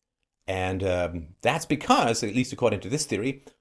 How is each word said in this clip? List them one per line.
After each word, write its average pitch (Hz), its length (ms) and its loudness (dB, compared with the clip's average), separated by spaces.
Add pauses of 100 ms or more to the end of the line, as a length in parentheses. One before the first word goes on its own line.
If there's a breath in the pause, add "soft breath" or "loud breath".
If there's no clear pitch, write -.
(460)
And, 92 360 -2
um, 87 460 0 (140)
that's 139 240 0
because, 151 560 2
at 104 120 -2
least 127 180 0
according 107 280 2
to 92 80 -10
this 147 160 -2
theory, 123 400 -4 (160)